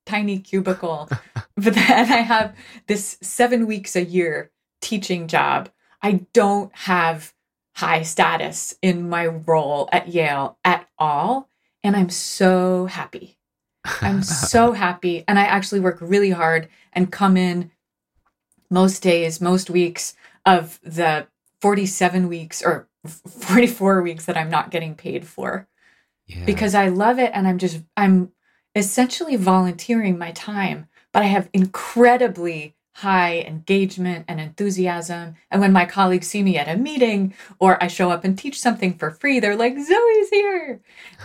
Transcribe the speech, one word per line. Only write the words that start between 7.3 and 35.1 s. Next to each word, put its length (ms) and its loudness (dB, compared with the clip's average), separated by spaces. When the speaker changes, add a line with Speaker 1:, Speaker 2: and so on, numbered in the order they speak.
Speaker 1:
high 280 -2
status 800 -2
in 280 0
my 180 -2
role 640 0
at 160 0
Yale 560 -2
at 240 0
all. 520 -2
And 140 2
I'm 120 2
so 760 0
happy. 520 -14
I'm 220 0
so 480 2
Speaker 2:
<laughs> 140 -2
Speaker 1:
happy. 420 -4
And 100 2
I 60 6
actually 380 0
work 180 0
really 300 2
hard 400 0
and 180 0
come 240 2
in 360 0
most 340 2
days, 380 2
most 280 0
weeks 440 -2
of 380 2
the 440 -2
forty-seven 680 0
weeks 340 -10
or 240 -2
forty-four 960 0
weeks 240 -8
that 120 -4
I'm 120 -4
not 220 -2
getting 240 -6
paid 320 -10
for. 400 -8
Speaker 2:
Yeah. 180 -12
Speaker 1:
Because 300 0
I 120 4
love 320 2
it. 140 2
And 120 0
I'm 120 2
just, 240 -4
I'm 340 4
essentially 600 -2
volunteering 840 2
my 140 -8
time, 560 -6
but 120 0
I 20 0
have 260 0
incredibly 1200 0
high 440 0
engagement 880 -4
and 140 -8
enthusiasm. 920 -6